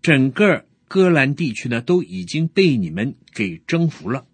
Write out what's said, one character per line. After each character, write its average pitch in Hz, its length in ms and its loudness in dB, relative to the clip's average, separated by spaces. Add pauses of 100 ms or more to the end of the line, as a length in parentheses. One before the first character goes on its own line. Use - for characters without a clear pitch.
整 135 300 2
个 196 340 2 (240)
歌 190 200 4
兰 143 240 2
地 143 200 -4
区 - 160 -8
呢， 117 120 -2
都 180 220 0
已 180 220 -10
经 165 240 -4
被 175 260 4
你 92 160 -2
们 104 240 -6 (180)
给 90 320 -6
征 165 240 0
服 87 200 -10
了。 131 240 -6